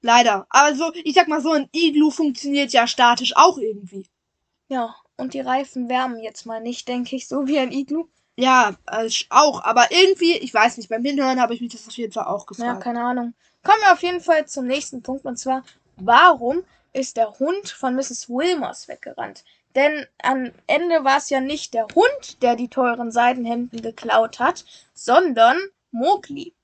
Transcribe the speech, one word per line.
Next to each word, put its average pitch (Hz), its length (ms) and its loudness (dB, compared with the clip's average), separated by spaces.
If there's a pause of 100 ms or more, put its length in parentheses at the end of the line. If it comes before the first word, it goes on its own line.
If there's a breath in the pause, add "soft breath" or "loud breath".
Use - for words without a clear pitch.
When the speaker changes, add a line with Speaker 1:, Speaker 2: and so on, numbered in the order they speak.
Speaker 1:
Leider. 233 480 4
Also, 294 440 2
ich 311 220 -6
sag 349 120 4
mal 302 140 -2
so, 311 100 -2
ein 294 220 0
Iglu 302 380 2
funktioniert 285 640 -2
ja 240 120 4
statisch 240 500 0
auch 330 220 6
irgendwie. 202 480 -8 (640)
Speaker 2:
Ja, 240 280 -6 (220)
und 262 160 -8
die 269 80 -6
Reifen 254 480 -4
wärmen 254 300 -4
jetzt 220 260 -14
mal 226 160 -10
nicht, 240 260 -10
denke 247 280 -6
ich, 254 120 -10
so 269 200 -4
wie 294 120 0
ein 254 120 -2
Iglu. 285 340 -6 (300)
Speaker 1:
Ja, 247 400 4 (160)
äh, 226 140 -4
sch-, - 240 -6
auch. 285 340 4
Aber - 280 4
irgendwie, 359 460 4
ich - 160 -10
weiß 233 240 2
nicht, 226 120 -16
beim 226 140 -4
Hinhören 262 380 0
habe 240 140 0
ich 233 60 -12
mich 233 100 -8
das - 160 -20
auf - 80 -18
jeden 226 160 -8
Fall - 140 -6
auch 202 160 -6
Speaker 2:
Ja, - 40 -20
Speaker 1:
gefragt. 233 380 -8
Speaker 2:
keine 240 200 -6
Ahnung. 240 300 -4 (300)
Kommen 427 180 6
wir 381 120 6
auf 359 100 0
jeden 359 180 -4
Fall 311 260 2
zum 254 200 -8
nächsten 269 340 -6
Punkt, 269 240 -10
und 247 140 -8
zwar, 262 240 -4 (320 soft breath)
warum 269 680 4 (300)
ist 262 240 -6
der 214 220 -2
Hund 370 300 -4
von 254 260 -4
Misses 262 340 -8
Wilmers 285 580 -4
weggerannt? - 560 -14 (320)
Denn 294 300 0 (160)
am 254 300 -2 (160)
Ende 320 360 0
war's 269 260 0
ja 269 100 0
nicht 277 340 -6
der 226 220 -2
Hund, 523 480 0
der 240 120 2
die 240 140 -8
teuren 240 420 -2
Seidenhemden 240 720 -2
geklaut 226 580 -2
hat, 302 260 -2 (280 soft breath)
sondern 254 640 4 (340)
Mowgli. 247 640 -4 (100)